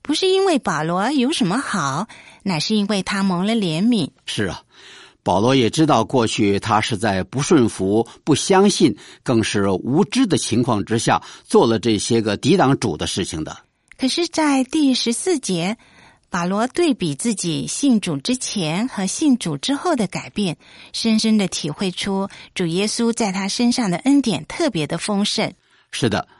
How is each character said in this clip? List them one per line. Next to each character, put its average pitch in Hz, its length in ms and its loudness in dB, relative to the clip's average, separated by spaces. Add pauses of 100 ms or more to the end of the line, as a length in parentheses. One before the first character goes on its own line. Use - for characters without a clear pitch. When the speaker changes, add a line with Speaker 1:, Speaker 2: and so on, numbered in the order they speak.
Speaker 1:
不 294 140 -4
是 381 120 0
因 381 180 2
为 339 120 2
保 156 260 -2
罗 185 280 0
有 269 200 2
什 277 140 0
么 190 140 0
好， 160 480 -4 (340)
乃 180 180 -2
是 214 160 -2
因 202 120 0
为 196 160 -2
他 196 180 -4
蒙 190 240 0
了 220 80 0
怜 180 300 -2
悯。 220 260 0 (160)
Speaker 2:
是 - 200 -4
啊， 80 180 -8 (580)
保 95 180 2
罗 123 160 4
也 117 140 4
知 156 160 2
道 127 180 4
过 113 240 2
去 101 320 0
他 107 220 0
是 110 160 -4
在 95 260 0
不 123 180 -6
顺 135 280 4
服、 101 360 0 (200)
不 147 100 2
相 196 340 4
信， 165 240 2 (300)
更 117 180 2
是 101 280 0
无 123 340 0
知 247 240 0
的 156 100 0
情 - 240 -2
况 107 220 0
之 110 160 -2
下 110 240 0 (220)
做 202 200 4
了 113 140 2
这 110 180 2
些 113 240 0
个 104 140 0
抵 160 220 2
挡 139 200 4
主 82 200 -2
的 85 100 -4
事 - 160 -4
情 82 200 -8
的。 - 140 -12 (400)
Speaker 1:
可 262 120 -2
是 330 180 -2
在 285 380 0
第 285 280 2
十 233 200 -2
四 330 260 -2
节， 185 380 -4 (520)
保 175 180 -4
罗 208 200 -2
对 330 280 0
比 160 180 -2
自 220 220 -2
己 156 320 -4
信 240 340 2
主 156 160 -4
之 247 180 -4
前 190 520 -4
和 196 200 -4
信 269 300 2
主 156 180 -4
之 262 200 -2
后 330 200 0
的 214 120 0
改 - 240 -8
变， 196 260 -4 (340)
深 220 280 2
深 220 180 2
地 196 100 2
体 - 220 -6
会 180 220 -4
出 196 360 -4 (280)
主 180 100 -2
耶 180 220 0
稣 233 260 0
在 220 180 -2
他 190 160 -4
身 240 240 0
上 240 200 0
的 170 60 0
恩 277 220 4
典 208 260 0
特 330 240 -2
别 156 180 -2
的 165 100 -4
丰 202 260 -2
盛。 214 300 -2 (380)
Speaker 2:
是 - 180 0
的， 90 180 -2 (120)